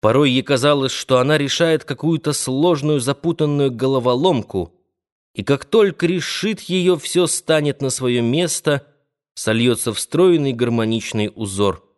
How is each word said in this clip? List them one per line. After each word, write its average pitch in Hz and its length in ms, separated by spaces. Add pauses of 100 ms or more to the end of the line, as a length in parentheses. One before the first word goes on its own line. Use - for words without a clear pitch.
Порой 131 300
ей 127 120
казалось, 139 500
что - 260
она 143 200
решает 156 460
какую-то 151 480
сложную, 147 680
запутанную 143 680
головоломку, 123 1040 (600)
и - 80
как 139 220
только 202 420
решит 185 540
ее, 180 360
все 170 300
станет 147 560
на 135 80
свое 123 320
место, 147 640 (480)
сольется 113 580
в - 80
стройный 160 520
гармоничный 113 840
узор. 98 520 (120)